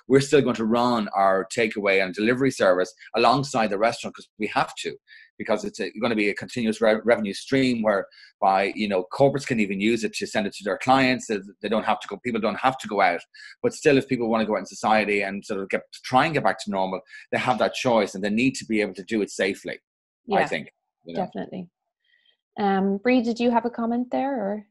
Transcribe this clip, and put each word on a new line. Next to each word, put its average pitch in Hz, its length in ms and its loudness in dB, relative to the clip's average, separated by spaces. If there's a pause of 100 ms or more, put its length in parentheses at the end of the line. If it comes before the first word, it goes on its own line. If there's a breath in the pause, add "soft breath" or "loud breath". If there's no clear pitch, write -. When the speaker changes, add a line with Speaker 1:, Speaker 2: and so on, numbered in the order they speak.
Speaker 1:
We're 135 140 6
still 143 200 4
going 120 140 2
to 113 100 -2
run 117 440 2
our 95 360 2 (100)
takeaway 101 480 2
and 92 120 -6
delivery 123 340 2
service 92 420 2 (240 loud breath)
alongside 120 540 2
the 98 80 -2
restaurant, 110 380 -2
'cause - 120 -20 (120)
we 104 80 -4
have - 300 -2
to, 80 200 -10 (400 soft breath)
because 107 280 -2
it's 104 140 -10
a, 98 120 -6 (100)
gonna 117 140 0
be 104 140 2
a 95 60 -2
continuous 110 460 -4
re-, 110 220 4
revenue 107 300 2
stream 127 480 0
whereby, 98 920 0
you 107 120 -2
know, 92 240 0
corporates 139 340 2
can 120 140 -2
even 101 200 -2
use 110 240 2
it 104 100 -4
to - 140 -6
send 107 180 -2
it 98 80 -6
to - 100 -16
their 98 140 -2
clients. 127 500 2
They, 104 120 -2 (240)
they 104 60 -4
don't 107 160 0
have 107 160 2
to - 60 -16
go, 101 100 -8
people 117 240 -6
don't 104 180 -2
have 127 200 0
to - 80 -12
go 104 140 0
out. 87 200 2 (420 loud breath)
But 117 100 0
still, 143 240 4
if 127 100 0
people 120 220 -2
wanna 110 160 2
go 104 100 0
out 98 40 0
in 98 60 -10
society 104 580 0
and 98 200 -6
sort 98 180 -6
of 98 80 -8
get, 95 120 -2 (220)
try 135 220 2
and 165 80 -4
get 139 100 -2
back 98 200 0
to 104 80 -10
normal, 92 300 -4 (300 loud breath)
they 123 80 -2
have 113 200 0
that 98 160 0
choice, 113 400 2
and 95 80 -8
they 104 60 -2
need 123 260 0
to - 160 -10
be 107 100 2
able 101 120 -2
to 95 100 -10
do 110 180 -2
it 98 100 -4
safely, 95 420 -4 (580)
I 196 100 4
Speaker 2:
Yeah, 151 40 2
Speaker 1:
think, 78 260 -6 (340)
you 87 100 -10
know. 180 100 -2
Speaker 2:
definitely. 180 440 -10 (880)
Um, 196 380 0
Bree, 247 240 2
did 226 180 -2
you 240 100 2
have 233 160 2
a 240 40 -2
comment 233 420 -4
there, 269 220 -2
or? 208 380 -6